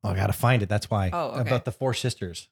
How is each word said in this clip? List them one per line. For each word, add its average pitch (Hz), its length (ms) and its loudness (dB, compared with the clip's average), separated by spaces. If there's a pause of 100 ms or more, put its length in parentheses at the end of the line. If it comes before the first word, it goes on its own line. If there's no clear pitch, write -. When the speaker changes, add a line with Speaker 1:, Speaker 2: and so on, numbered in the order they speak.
Speaker 1:
Oh, 98 60 0
I 92 40 0
gotta 104 180 2
find 120 300 4
it. 92 60 -4
That's 104 220 -2
why. 98 220 2
Speaker 2:
Oh, 170 180 -2
okay. 127 100 -6
Speaker 1:
About 123 240 0
the 117 80 -4
four 131 220 0
sisters - 580 -4